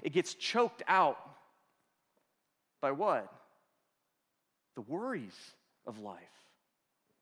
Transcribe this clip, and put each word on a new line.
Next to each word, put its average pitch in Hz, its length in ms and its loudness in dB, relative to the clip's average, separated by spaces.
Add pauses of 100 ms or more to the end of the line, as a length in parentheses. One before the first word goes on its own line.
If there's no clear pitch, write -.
it 147 120 -4
gets 170 220 2
choked - 520 0
out 175 320 6 (1600)
by 139 120 2
what? 143 400 2 (1400)
The 127 60 -10
worries 156 560 -8 (480)
of 107 140 -12
life. 101 180 -12 (1040)